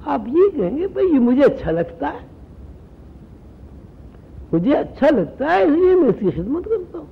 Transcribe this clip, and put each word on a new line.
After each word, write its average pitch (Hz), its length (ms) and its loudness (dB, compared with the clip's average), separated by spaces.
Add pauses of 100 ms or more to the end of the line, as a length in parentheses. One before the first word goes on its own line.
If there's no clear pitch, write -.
(100)
आप 247 180 -4
ये 349 220 4
कहेंगे, 269 360 -4
भाई, 392 180 -2
ये 320 140 2
मुझे 247 240 4
अच्छा 180 280 2
लगता 165 380 -4
है, - 180 -12 (2250)
मुझे 175 200 0
अच्छा - 360 0
लगता 254 400 0
है, 381 180 2
इसलिए 359 280 4
मैं 311 140 4
इसकी 190 220 0
खिदमत 277 360 -6
करता 370 320 -6
हूँ। 302 140 -16